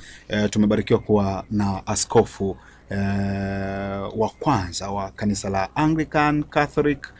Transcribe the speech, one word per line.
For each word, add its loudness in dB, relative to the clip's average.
eh, 0
tumebarikiwa 4
kuwa 0
na -2
askofu, 2
eh, -2
wa 2
kwanza -2
wa -4
kanisa -2
la -2
Anglican 2
Catholic, 0